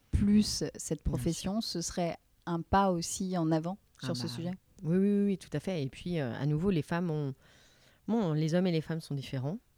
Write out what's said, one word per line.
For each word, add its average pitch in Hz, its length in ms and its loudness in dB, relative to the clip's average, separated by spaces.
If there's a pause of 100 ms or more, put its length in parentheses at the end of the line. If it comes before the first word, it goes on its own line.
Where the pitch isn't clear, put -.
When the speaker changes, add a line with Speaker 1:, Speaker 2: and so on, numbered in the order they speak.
(120)
Speaker 1:
plus 208 520 4 (100)
cette - 0 -
Speaker 2:
Bien - 60 -14 (160)
sûr. - 80 -14
Speaker 1:
profession, 165 560 -2
ce 175 220 -6
serait 170 340 -4 (300)
un 170 160 -2
pas 196 300 4
aussi 180 460 -2
en 160 140 4
avant 165 260 0 (240)
Speaker 2:
Ah - 40 -12
Speaker 1:
sur 123 100 -2
ce 123 80 -4
Speaker 2:
bah, 113 60 -2
Speaker 1:
sujet ? 165 220 -6 (320)
Speaker 2:
oui, 165 120 2
oui, 196 140 6
oui, 202 160 4
oui, 196 120 0
tout - 140 -16
à 147 80 -2
fait. 170 240 -2
Et 127 60 -2
puis, 175 320 -4
euh, 123 180 -2
à 139 60 -2
nouveau, 151 240 2
les 160 140 2
femmes 170 280 -2
ont... 147 220 -2 (760)
Bon, 202 240 2
les 151 220 2
hommes 180 140 4
et 180 40 2
les 160 100 2
femmes 165 200 -6
sont 143 140 -6
différents, 139 440 -6 (180)